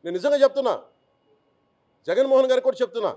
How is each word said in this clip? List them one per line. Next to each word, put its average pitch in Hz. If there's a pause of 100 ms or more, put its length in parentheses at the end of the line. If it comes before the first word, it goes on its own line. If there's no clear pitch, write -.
నేను 170
నిజంగా 277
చెప్తున్నా, 269 (1300)
జగన్మోహన్ 262
గారికి 254
కూడా 262
చెప్తున్నా 214